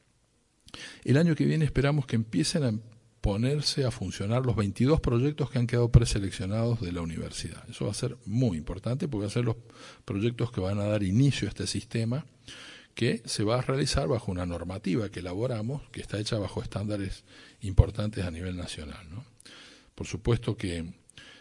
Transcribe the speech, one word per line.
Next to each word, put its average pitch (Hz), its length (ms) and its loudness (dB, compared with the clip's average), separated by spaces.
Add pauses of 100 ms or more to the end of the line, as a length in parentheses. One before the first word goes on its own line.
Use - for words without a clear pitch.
(1040)
El 123 100 6
año 165 180 6
que 143 120 2
viene 156 180 4
esperamos 139 420 2
que 120 120 0
empiecen 151 460 0
a 117 100 2 (480)
ponerse 131 640 2
a 120 40 2
funcionar 107 560 -2
los 117 100 2
veintidós 113 440 4
proyectos 131 500 2
que - 80 -2
han 123 80 4
quedado 120 240 4
preseleccionados 113 920 4
de 87 100 -4
la 87 100 -4
universidad. 82 680 -8
Eso - 160 -6
va 104 60 -2
a 101 40 -6
ser 127 300 -4
muy 107 320 2
importante 110 500 -4
porque 110 160 -2
van 101 80 -2
a - 20 -10
ser 120 120 0
los 117 100 0 (480)
proyectos 117 480 -2
que - 80 -4
van 95 200 0
a 101 40 0
dar 104 200 0
inicio 107 440 4
a 98 40 -4
este 98 160 -6
sistema 117 580 -4 (680)
que 127 320 0
se - 200 -2
va 113 120 4
a 131 40 0
realizar 139 480 0
bajo 117 200 0
una 90 160 -2
normativa 92 640 -2
que 90 120 -10
elaboramos, 110 680 -4
que - 120 -12
está - 180 -6
hecha 110 180 -2
bajo 98 240 -4
estándares 98 640 -6 (380)
importantes 98 640 2
a 92 40 -2
nivel 90 280 -6
nacional, 78 520 -10
¿no? 104 160 -12 (720)
Por - 100 -6
supuesto - 520 0
que, 85 360 -4 (480)